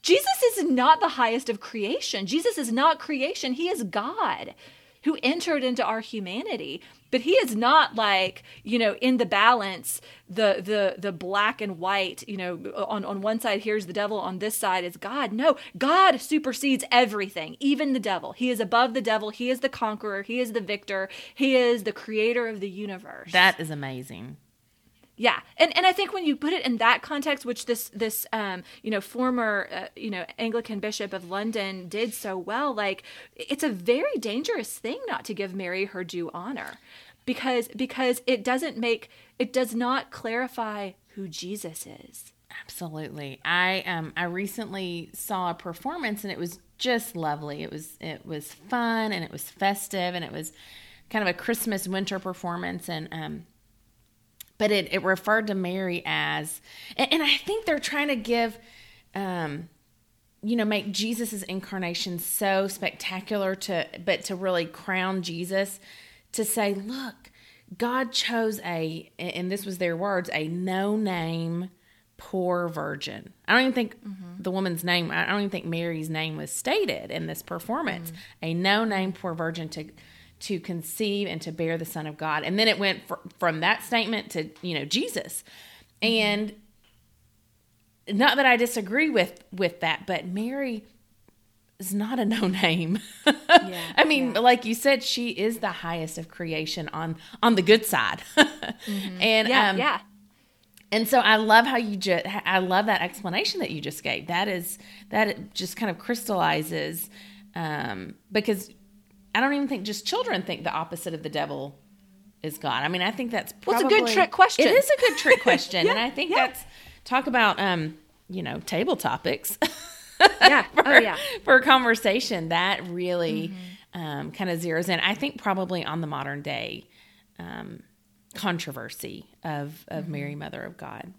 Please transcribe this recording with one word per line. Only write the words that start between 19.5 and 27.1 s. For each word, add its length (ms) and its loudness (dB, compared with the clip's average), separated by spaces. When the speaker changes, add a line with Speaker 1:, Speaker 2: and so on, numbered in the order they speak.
Speaker 1:
the 80 0
conqueror. 540 -4
He 180 -4
is 120 -2
the 80 -2
victor. 460 -4
He 200 2
is 280 4
the 100 -2
creator 540 0
of 140 -8
the 80 -6
universe. 640 -12
Speaker 2:
That 280 8
is 100 -6
amazing. 680 -8
Speaker 1:
Yeah. 260 2
And, 200 4
and 80 4
I 60 8
think 200 0
when 140 -4
you 100 2
put 180 -2
it 120 -2
in 120 0
that 260 4
context, 420 -2